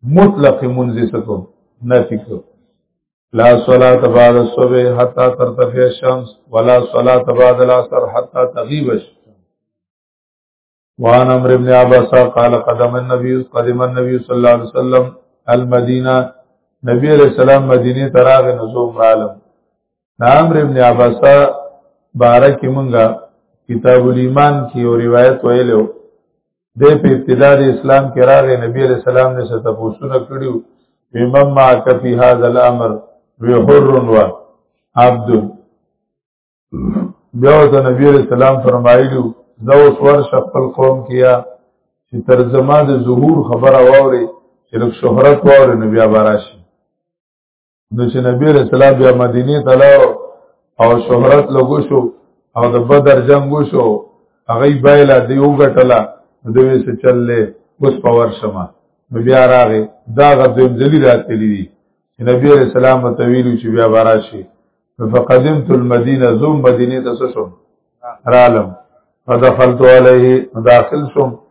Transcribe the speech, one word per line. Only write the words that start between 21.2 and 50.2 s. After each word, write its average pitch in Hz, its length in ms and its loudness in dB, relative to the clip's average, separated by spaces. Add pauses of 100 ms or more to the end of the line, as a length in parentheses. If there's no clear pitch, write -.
باره 123 420 2
کې 135 120 -8
مونږه 131 360 -2 (640)
کتاب 123 400 2
الایمان 131 460 0 (140)
کې - 80 -12
یو 120 240 -2
روایت 123 440 0
ویلی 123 280 0
و. 107 140 0 (880)
دی 143 220 4
په - 100 -2
ابتدا 131 460 0
د 139 80 0
اسلام 135 500 0
کې 131 60 -8
راغی، 131 380 2
نبی 120 280 -6
علیہ 127 120 0
السلام 127 360 -2
نه 123 120 -8
څه 113 140 -10
تپوسونه 113 600 -8
کړي 131 280 -10
وو. 117 140 -8 (540)
"وی 120 120 -4
من 139 280 -2
معك 127 460 0
في 123 160 -4
هذا 120 300 0
الامر؟" 120 460 -2 (480)
وی: 117 140 0
"حر 135 340 2 (220)
و 110 60 2 (800)
عبد". 120 320 0 (2000)
بیا 127 240 2
ورته 139 320 2
نبی 131 180 2
علیہ 143 120 4
السلام 127 420 0
فرمایلي 123 540 2
وو، 123 160 -6 (300)
"زه 117 120 0
اوس 143 260 6
ورشه 139 400 0
خپل - 240 -6 (120)
قوم 131 280 -2
کې 127 80 -14
یا 123 320 2 (680)
چې 120 140 -12
تر 123 220 2
زما 139 340 0
د 139 160 -2
ظهور 123 380 0 (140)
خبره 131 300 2 (100)
واوري، 131 360 2 (400)
چې - 100 -20
لږ 117 160 -4
شهرت 131 540 0
واوري، 135 320 4
نو 110 120 -4
بیا 113 160 0
به 107 160 0
راشي". 107 400 -4 (1300)
نو 123 120 -4
چې 120 80 -6
نبی 127 340 -2
علیہ 143 100 4
السلام 131 340 2
بیا 127 180 2
مدینې 123 520 -2
ته 131 120 2
لاړو 139 340 6 (720)